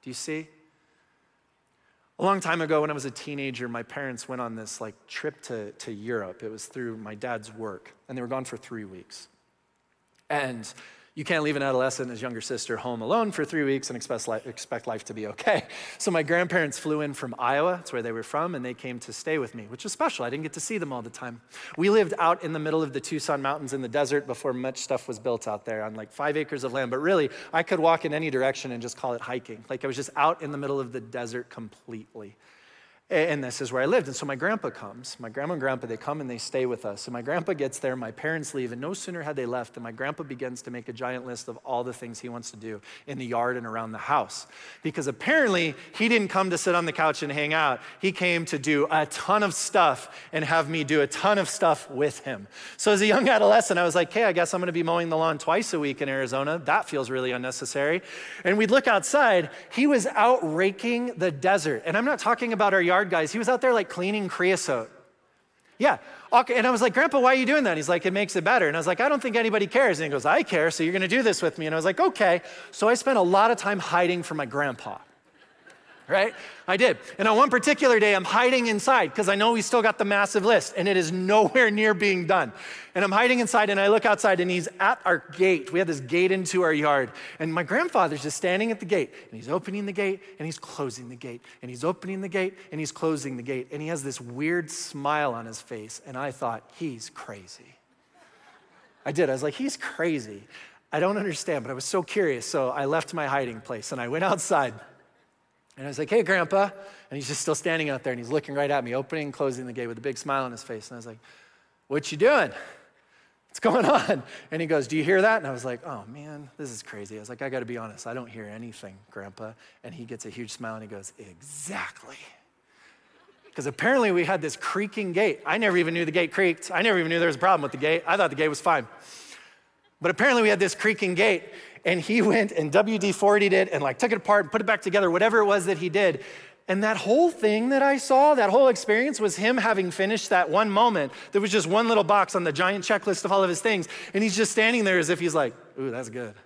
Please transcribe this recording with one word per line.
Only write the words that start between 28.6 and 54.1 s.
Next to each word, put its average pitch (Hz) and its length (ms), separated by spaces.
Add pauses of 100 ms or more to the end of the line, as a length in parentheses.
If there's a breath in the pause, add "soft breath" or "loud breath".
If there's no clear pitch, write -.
and 117 120
just 120 160
call 123 160
it 117 80
hiking. 123 480
Like, 131 140
I - 20
was 131 100
just 139 200
out 160 260
in 147 100
the 143 60
middle 139 200
of 123 140
the 127 80
desert 120 480
completely. 110 880 (720 soft breath)
A-, 165 220
and 147 140
this 123 160
is 123 120
where 127 120
I - 20
lived. 185 220
And 131 80
so 151 100
my 139 80
grandpa 170 360
comes. 113 500
My 120 80
grandma 139 240
and 160 80
grandpa, 131 260
they 113 100
come 147 240
and 135 80
they 120 100
stay 127 280
with 120 180
us. 101 220
And 123 60
my 120 100
grandpa 165 300
gets 139 260
there, 131 160
my 120 160
parents 156 420
leave, 127 200
and 120 80
no 160 140
sooner 175 280
had 147 140
they 131 100
left 120 280
than 123 100
my 117 80
grandpa 139 320
begins 127 380
to 123 100
make 123 160
a 127 40
giant 123 320
list 123 220
of 117 120
all 123 260
the 123 80
things 117 260
he 123 100
wants 120 220
to - 60
do 107 240 (260 loud breath)
in 139 120
the 131 60
yard 120 320
and 120 80
around 113 280
the 110 60
house. 135 500 (340 loud breath)
Because 151 240
apparently, 185 680 (200 loud breath)
he 226 120
didn't 220 180
come 190 240
to 175 80
sit 180 160
on 170 100
the 160 80
couch 156 300
and 143 80
hang 147 240
out. 147 240 (220 loud breath)
He 190 100
came 175 360
to 156 120
do 147 320
a 156 160
ton 208 380
of 185 100
stuff - 580 (200 loud breath)
and 156 120
have 165 240
me 160 140
do 151 180
a 226 60
ton 202 320
of 175 100
stuff - 400
with 139 360
him. 107 240 (280 loud breath)
So - 140
as 202 120
a 214 40
young 247 220
adolescent, 214 500
I 175 60
was 165 100
like, 175 180